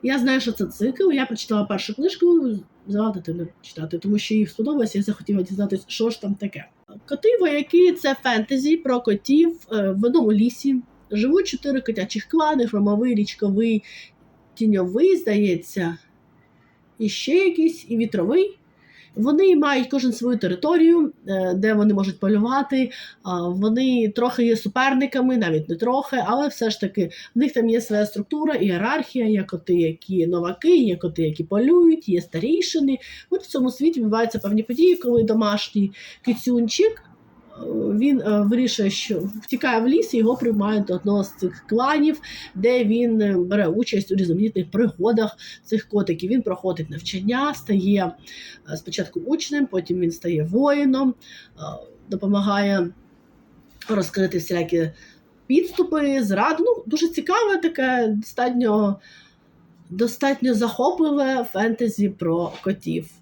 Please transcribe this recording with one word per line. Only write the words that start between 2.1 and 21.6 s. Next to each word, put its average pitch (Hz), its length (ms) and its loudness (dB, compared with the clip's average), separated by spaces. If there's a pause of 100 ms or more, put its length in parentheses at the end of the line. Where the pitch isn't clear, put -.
взяла 208 240 0
дитину 175 380 -8 (140)
читати, 160 360 -10
тому 208 200 0
що 214 160 -4
їй 214 120 2
сподобалось, 233 500 -2
я 202 60 0
захотіла 202 400 -2
дізнатися, 196 440 -4
що 226 240 -2
ж 226 100 -10
там 202 140 -4
таке. - 340 -10 (400)
Коти 285 200 0 (120)
вояки — 339 520 4 (100)
це 269 200 0
фентезі 269 540 0
про 254 240 -2
котів, 294 720 0
е, 202 180 0
в 196 140 0
одному 240 280 4
лісі. 240 500 0 (280)
Живуть 254 360 2
чотири 269 340 -4
котячих 214 440 -6
клани: 302 420 0
хромовий, 214 480 0
річковий, 208 680 0 (720)
тіньовий, 214 640 2
здається, 185 800 -2 (1000)
і 220 100 -2
ще - 240 -4
якийсь, 330 560 0
і 233 80 -2
вітровий. 233 640 0 (580)
Вони 302 400 4
мають 277 320 2
кожен 254 240 0
свою 233 260 -2
територію, 311 720 4 (160)
е, 185 260 0
де 214 200 2